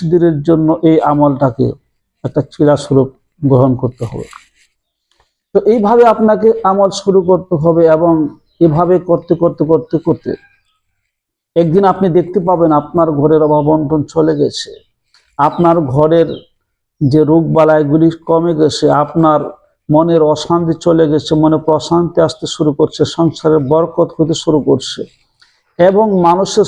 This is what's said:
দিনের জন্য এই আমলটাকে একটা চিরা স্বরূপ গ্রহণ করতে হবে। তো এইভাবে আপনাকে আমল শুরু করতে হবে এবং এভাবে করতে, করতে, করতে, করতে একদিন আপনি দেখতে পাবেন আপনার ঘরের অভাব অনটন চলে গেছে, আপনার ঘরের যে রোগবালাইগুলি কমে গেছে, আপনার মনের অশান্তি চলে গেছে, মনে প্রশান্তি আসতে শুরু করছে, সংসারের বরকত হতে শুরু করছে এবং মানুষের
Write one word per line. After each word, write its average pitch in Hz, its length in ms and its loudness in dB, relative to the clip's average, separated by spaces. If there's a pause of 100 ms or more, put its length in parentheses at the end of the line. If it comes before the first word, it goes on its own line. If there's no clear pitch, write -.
দিনের 165 340 0
জন্য 160 240 0 (160)
এই 160 180 4
আমলটাকে 139 680 0 (560)
একটা - 260 -4
চিরা 147 280 0
স্বরূপ 135 320 0 (320)
গ্রহণ 135 340 2
করতে 123 300 -8
হবে। 117 220 -12 (1300)
তো - 100 4
এইভাবে 226 400 2
আপনাকে 220 420 2 (160)
আমল 196 280 2
শুরু 196 300 0
করতে 175 340 -2
হবে 165 340 2
এবং 165 240 2 (460)
এভাবে 170 400 2
করতে, 175 360 -4
করতে, 165 300 -2
করতে, 160 340 -2
করতে 131 320 -4 (1200)
একদিন 170 300 0
আপনি 190 240 0
দেখতে 170 300 -2
পাবেন 170 340 0
আপনার 156 380 -2
ঘরের 151 320 2
অভাব 151 260 0
অনটন 156 360 -2
চলে 156 300 -2
গেছে, - 360 -4 (680)
আপনার 170 380 0 (100)
ঘরের 156 420 2 (720)
যে 151 220 2
রোগবালাইগুলি 156 840 2 (180)
কমে 165 300 0
গেছে, 151 300 -2 (180)
আপনার 151 360 0 (500)
মনের 165 340 2
অশান্তি 165 560 0
চলে 165 300 2
গেছে, 147 260 -2
মনে 156 300 2
প্রশান্তি 165 560 -2
আসতে 160 260 -4
শুরু 151 260 -2
করছে, 151 320 -2
সংসারের 156 640 -2
বরকত 165 480 -2
হতে 160 280 -2
শুরু 151 160 0
করছে 131 420 -4 (800)
এবং 196 260 2 (160)
মানুষের 175 460 0